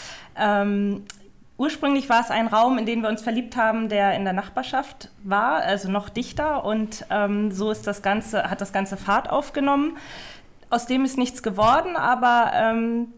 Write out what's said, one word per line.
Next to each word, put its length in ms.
Ähm, 600
ursprünglich 520
war 120
es 80
ein 160
Raum, 320
in 80
den 160
wir 80
uns 140
verliebt 340
haben, 320
der 260
in 80
der 100
Nachbarschaft 760
war, 400
also 260
noch 200
dichter. 540
Und, 460
ähm, 420
so 200
ist 160
das 160
Ganze, 480
hat 100
das 100
Ganze 260
Fahrt 340
aufgenommen. 640
Aus 160
dem 200
ist 120
nichts 260
geworden, 520
aber, 600
ähm, 520